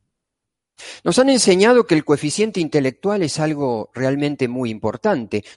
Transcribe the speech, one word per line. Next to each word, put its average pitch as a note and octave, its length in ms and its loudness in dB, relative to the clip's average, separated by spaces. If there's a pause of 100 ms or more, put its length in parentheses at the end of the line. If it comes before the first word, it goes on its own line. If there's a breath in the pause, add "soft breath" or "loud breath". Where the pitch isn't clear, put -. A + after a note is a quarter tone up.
(1040 loud breath)
Nos F3 160 0
han C4+ 100 4
enseñado A3+ 560 4
que E3+ 100 0
el D3+ 80 0
coeficiente F#3+ 560 -2
intelectual D#3 640 -2
es D#3 160 -4
algo C#3+ 540 -4
realmente C#3 540 -2
muy B2 240 -6
importante. A2 720 -4 (140 loud breath)